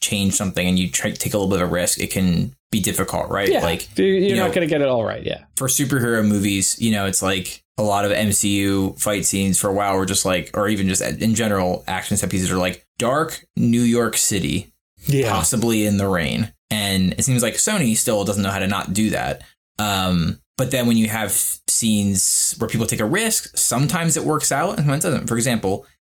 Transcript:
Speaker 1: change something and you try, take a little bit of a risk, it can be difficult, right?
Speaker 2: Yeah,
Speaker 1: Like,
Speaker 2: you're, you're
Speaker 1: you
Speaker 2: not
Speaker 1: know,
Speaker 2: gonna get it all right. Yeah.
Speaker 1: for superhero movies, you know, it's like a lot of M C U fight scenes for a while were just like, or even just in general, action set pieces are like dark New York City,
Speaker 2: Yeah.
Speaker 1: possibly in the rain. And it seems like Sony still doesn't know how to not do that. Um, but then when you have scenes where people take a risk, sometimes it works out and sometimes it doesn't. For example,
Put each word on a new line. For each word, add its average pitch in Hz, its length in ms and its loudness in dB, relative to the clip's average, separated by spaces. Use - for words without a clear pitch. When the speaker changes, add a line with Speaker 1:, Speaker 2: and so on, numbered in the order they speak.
Speaker 1:
change 98 340 0
something 90 320 -2
and 92 120 2
you 90 120 0
try, - 220 -2
take - 200 -6
a 107 60 0
little 95 120 0
bit 92 120 2
of 87 80 0
a - 20 0
risk, 87 280 0
it - 100 -4
can 92 440 0
be 110 80 2
difficult, 92 500 -2
right? 98 180 0
Speaker 2:
Yeah, 320 140 2
Speaker 1:
Like, 85 340 -2
Speaker 2:
you're, 190 120 2
you're 190 80 2
Speaker 1:
you 196 40 2
Speaker 2:
not 185 140 0
Speaker 1:
know, 160 60 -4
Speaker 2:
gonna 175 120 2
get 147 160 0
it 139 60 2
all 120 160 0
right. 101 200 -6
Yeah. - 200 -6
Speaker 1:
for 131 120 -2
superhero 120 580 2
movies, 101 540 2
you 113 100 2
know, 101 160 0
it's 95 160 -2
like 95 400 -4
a 107 40 0
lot 101 220 2
of 101 80 2
M 104 200 2
C 101 260 2
U 98 400 2
fight 104 260 -2
scenes 98 340 2
for 104 120 0
a - 20 0
while 98 240 2
were 95 80 0
just 98 220 -2
like, 92 280 0
or 101 140 0
even 98 200 2
just 92 120 0
in 90 340 0
general, 98 520 0
action 92 320 -4
set 95 120 -2
pieces 92 200 0
are 92 80 0
like 90 260 -2
dark 147 480 -2
New 120 240 4
York 117 380 2
City, 90 540 -2
Speaker 2:
Yeah. 131 260 2
Speaker 1:
possibly 110 540 2
in 101 100 2
the 98 120 2
rain. 85 440 0
And 98 440 0
it - 100 -2
seems 127 180 2
like 113 120 -2
Sony 156 420 0
still 107 280 0
doesn't 101 180 0
know 98 80 0
how 98 80 -2
to 95 100 -2
not 98 240 -4
do 107 180 0
that. - 320 -4
Um, 92 600 0
but 131 120 0
then 123 160 0
when 117 120 2
you 110 100 2
have 107 240 -4
scenes 101 920 0
where 110 100 -2
people 113 180 -2
take - 140 -4
a 107 40 0
risk, 208 520 -2
sometimes 156 600 0
it - 80 -4
works 151 280 0
out 156 180 0
and - 100 -4
sometimes 147 240 0
it 180 60 0
doesn't. - 160 -2
For 117 100 0
example, 110 500 -2